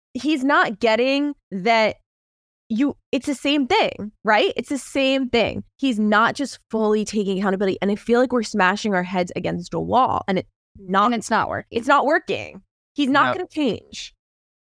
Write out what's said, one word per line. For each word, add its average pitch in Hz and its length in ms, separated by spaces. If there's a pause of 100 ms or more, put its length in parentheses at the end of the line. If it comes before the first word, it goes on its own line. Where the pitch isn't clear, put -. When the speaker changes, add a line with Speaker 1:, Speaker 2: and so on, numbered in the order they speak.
(140)
Speaker 1:
He's 262 300
not 285 360
getting 269 560 (160)
that 220 460 (720)
you, 247 280 (140)
it's - 160
the 277 80
same 285 320
thing, 285 440 (120)
right? 220 320
It's - 140
the 285 100
same 269 500
thing. 208 340 (140)
He's 247 220
not 214 340
just - 240 (140)
fully 214 340
taking 196 320
accountability. 196 420
And 202 120
I 208 40
feel 233 240
like 247 140
we're 240 80
smashing 202 540
our 180 80
heads 180 320
against 170 400
a 165 40
wall, 208 480
and 190 120
it's - 100 (300)
not 190 260
Speaker 2:
And 240 100
it's - 140
not 208 180
working. - 300
Speaker 1:
it's 233 100
not 285 200
working. 151 560 (320)
He's 285 140
not 285 180
Speaker 3:
No. 247 60
Speaker 1:
gonna 370 160
change. - 680 (560)